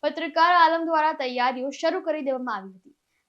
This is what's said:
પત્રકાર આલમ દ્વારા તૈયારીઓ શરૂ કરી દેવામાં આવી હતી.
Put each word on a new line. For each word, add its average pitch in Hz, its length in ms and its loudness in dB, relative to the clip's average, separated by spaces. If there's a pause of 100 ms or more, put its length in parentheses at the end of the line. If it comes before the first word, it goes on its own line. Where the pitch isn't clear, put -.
પત્રકાર 320 500 0
આલમ 330 320 4
દ્વારા 311 340 2
તૈયારીઓ 254 520 -2
શરૂ 330 300 -2
કરી 311 240 -4
દેવામાં 254 340 -4
આવી 190 160 -16
હતી. - 180 -20 (360)